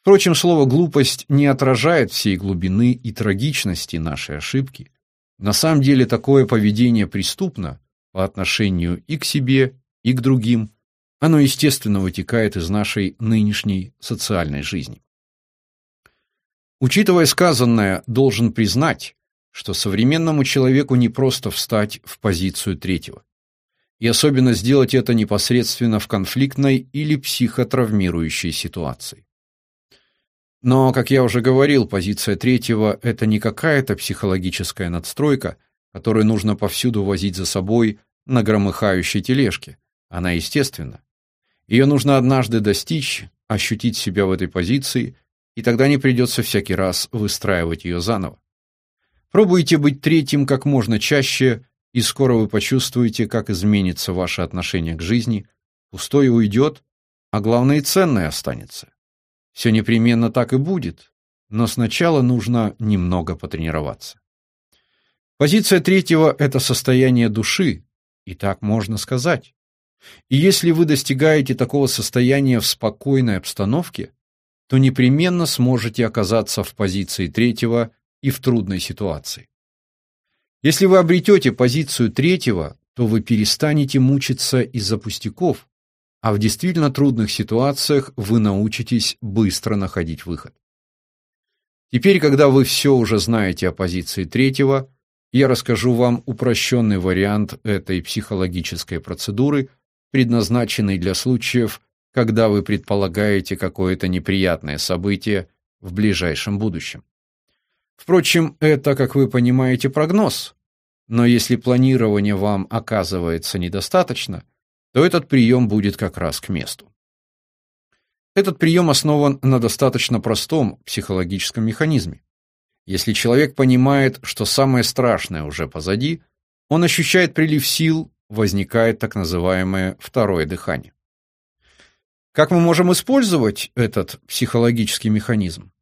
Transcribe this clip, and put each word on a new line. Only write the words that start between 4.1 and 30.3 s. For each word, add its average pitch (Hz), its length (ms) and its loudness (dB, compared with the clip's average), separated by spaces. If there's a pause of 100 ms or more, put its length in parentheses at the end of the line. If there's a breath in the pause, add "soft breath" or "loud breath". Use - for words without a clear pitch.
ошибки. 131 520 -6 (480)
На 104 140 -2
самом 156 300 2
деле 135 240 4
такое 131 400 4
поведение 107 600 2
преступно 95 720 -6 (320)
по 95 120 -2
отношению 90 840 -2
и 156 120 -6
к - 80 -8
себе, 135 480 2 (280)
и 123 120 0
к 127 80 -2
другим. 117 480 2 (480)
Оно, 160 200 4
естественно, 135 600 2
вытекает 98 560 -2
из 85 140 -4
нашей 101 480 -2
нынешней 104 840 -2
социальной 82 640 -4
жизни. 76 400 -10 (1800)
Учитывая 170 460 4
сказанное, 117 800 2
должен 117 480 0
признать, 117 640 -2 (340)
что - 240 -10
современному 143 680 0
человеку 135 500 0
непросто 123 560 0
встать 104 540 -4
в - 160 -20
позицию 92 580 -2
третьего. - 440 -6 (760)
И 113 80 -2
особенно 127 480 2
сделать 127 400 2
это 123 180 2
непосредственно 113 840 0
в - 100 -8
конфликтной 135 840 0
или 151 220 -2
психотравмирующей 107 1400 -2
ситуации. - 720 -10 (1400)